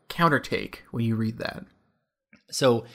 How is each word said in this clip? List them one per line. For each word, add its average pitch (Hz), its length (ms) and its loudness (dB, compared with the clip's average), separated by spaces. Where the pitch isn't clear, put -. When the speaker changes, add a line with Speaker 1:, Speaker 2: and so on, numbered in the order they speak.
Speaker 1:
countertake 127 680 0
when 117 120 -2
you 113 140 0
read 113 220 -2
that? - 260 -8
Speaker 2:
So 120 440 2